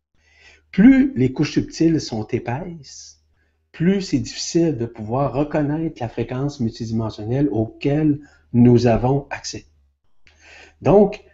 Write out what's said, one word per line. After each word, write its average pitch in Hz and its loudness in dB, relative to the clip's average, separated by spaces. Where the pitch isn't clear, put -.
Plus 269 6
les 127 2
couches 147 -2
subtiles 160 0
sont 107 -8
épaisses, 139 -10
plus 190 0
c'est 151 -2
difficile 151 -4
de 113 -4
pouvoir 117 -4
reconnaître 151 -4
la 120 -6
fréquence 131 -6
multidimensionnelle 113 -4
auquel 143 -2
nous 120 6
avons 123 0
accès. - -14
Donc, 190 2